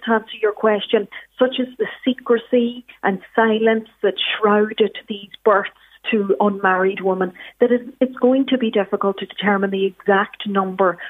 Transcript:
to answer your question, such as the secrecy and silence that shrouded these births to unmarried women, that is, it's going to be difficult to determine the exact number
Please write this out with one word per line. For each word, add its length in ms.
to 60
answer 280
your 120
question, 560
such 220
as 60
the 120
secrecy 800
and 180
silence 540
that 120
shrouded 580
these 220
births 260
to 300
unmarried 600
women, 280
that 100
is, 120
it's 160
going 300
to 100
be 140
difficult 480
to 80
determine 440
the 140
exact 640
number 480